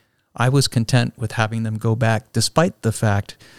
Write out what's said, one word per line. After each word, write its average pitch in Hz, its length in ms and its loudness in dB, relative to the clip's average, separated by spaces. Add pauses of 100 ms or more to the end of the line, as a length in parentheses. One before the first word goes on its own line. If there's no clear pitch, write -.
(400)
I 123 100 2
was 135 180 2
content 117 500 0
with 110 140 -6
having 113 320 -2
them 110 160 -4
go 113 160 0
back, 110 360 0
despite - 520 0
the 110 80 2
fact 101 440 -2 (240)